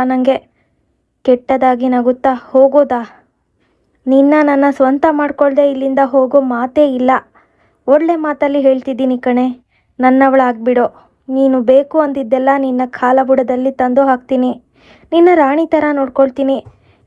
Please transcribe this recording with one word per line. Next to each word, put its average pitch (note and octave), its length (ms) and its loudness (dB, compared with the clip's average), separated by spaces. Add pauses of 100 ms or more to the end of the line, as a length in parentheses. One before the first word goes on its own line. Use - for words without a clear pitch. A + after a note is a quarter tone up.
ನಂಗೆ." B3+ 340 0 (840)
ಕೆಟ್ಟದಾಗಿ B3+ 640 0
ನಗುತ್ತಾ, B3 460 -2
"ಹೋಗೋದಾ? C4+ 680 0 (1040)
ನಿನ್ನ C#4 360 4
ನನ್ನ C#4 280 0
ಸ್ವಂತ C#4 400 0
ಮಾಡ್ಕೊಳ್ದೆ C#4+ 600 0
ಇಲ್ಲಿಂದ C4+ 340 -4
ಹೋಗೋ C4+ 360 0
ಮಾತೇ B3+ 540 -2
ಇಲ್ಲ. B3+ 160 -2 (760)
ಒಳ್ಳೆ D#4+ 300 2
ಮಾತಲ್ಲಿ D4 440 -4
ಹೇಳ್ತಿದ್ದೀನಿ C4 580 -2
ಕಣೆ, B3 300 -2 (520)
ನನ್ನವಳಾಗ್ಬಿಡೋ. B3+ 1080 0 (200)
ನೀನು C4 320 0
ಬೇಕು C#4 380 2
ಅಂದಿದ್ದೆಲ್ಲ C4 500 -2 (100)
ನಿನ್ನ B3+ 280 -2
ಕಾಲ B3+ 360 0
ಬುಡದಲ್ಲಿ B3+ 500 -2
ತಂದು B3+ 300 0
ಹಾಕ್ತೀನಿ. B3+ 600 -2 (500)
ನಿನ್ನ E4+ 220 4
ರಾಣಿ D4+ 320 0
ಥರ D#4 260 -2
ನೋಡ್ಕೊಳ್ತೀನಿ. C4+ 720 -2 (420)